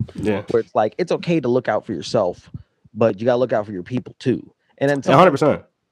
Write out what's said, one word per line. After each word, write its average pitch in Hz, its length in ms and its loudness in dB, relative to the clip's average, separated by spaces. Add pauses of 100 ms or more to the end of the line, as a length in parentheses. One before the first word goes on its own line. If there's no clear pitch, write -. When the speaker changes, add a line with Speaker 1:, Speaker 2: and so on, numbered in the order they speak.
(140)
Speaker 1:
Yeah. 98 360 -2
Speaker 2:
where 117 100 2
it's - 140 -12
like, 110 240 0
it's - 140 -2
okay 165 280 -2
to 123 80 -4
look 123 200 0
out 107 180 -4
for 113 60 -8
yourself, 90 580 -4 (440)
but 107 260 0
you 110 40 -6
gotta 123 140 2
look 127 140 0
out 110 120 -2
for 104 80 -12
your 90 100 -8
people 120 360 -8
too. - 340 -4 (260)
And 139 120 0
then 143 80 0
Speaker 1:
A 135 180 4
hundred 165 220 6
Speaker 2:
sometimes, - 20 -4
Speaker 1:
percent. 139 220 2 (300)